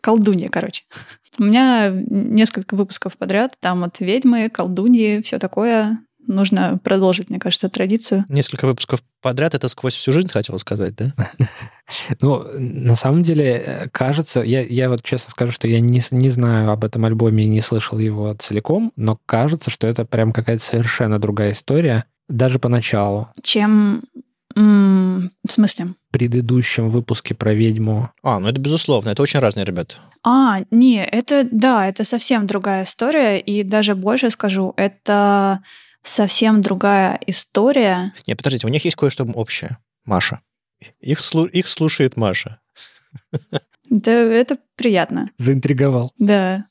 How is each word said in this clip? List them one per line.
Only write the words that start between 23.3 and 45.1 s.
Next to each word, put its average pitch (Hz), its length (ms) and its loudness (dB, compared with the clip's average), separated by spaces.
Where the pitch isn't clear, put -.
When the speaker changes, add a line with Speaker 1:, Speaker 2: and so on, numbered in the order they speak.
Speaker 1:
Чем, 208 580 2
м, 190 720 4
в - 60 -4
смысле? 190 420 0
Speaker 3:
В - 40 -12
предыдущем 120 800 0
выпуске 117 460 -2
про 107 180 0
ведьму. 110 560 0
Speaker 2:
А, 117 160 0
ну 98 80 -2
это 135 120 -2
безусловно, 135 500 0
это 101 120 0
очень 143 160 0
разные 104 260 0
ребята. 87 300 -6
Speaker 1:
А, 240 340 4
не, 233 320 4
это, 254 440 0
да, 226 380 2
это 196 160 -4
совсем 226 460 -2
другая 196 340 -2
история, 226 560 0
и 202 240 -4
даже 208 320 0
больше 226 360 0
скажу, 190 460 -2
это 202 840 0
совсем 214 600 2
другая 196 640 2
история. 196 840 0
Speaker 2:
Не, 113 80 -4
подождите, 123 320 -4
у 110 40 0
них 151 140 -2
есть 165 120 -2
кое-что 139 280 0
общее, 117 540 -8
Маша. - 360 -2
Их 139 200 -4
слу-, 160 260 0
их 180 220 -2
слушает 151 480 0
Маша. 110 440 -2
<laughs> - 280 -6
Speaker 1:
Да, 226 220 0
это 233 480 2
приятно. 202 640 0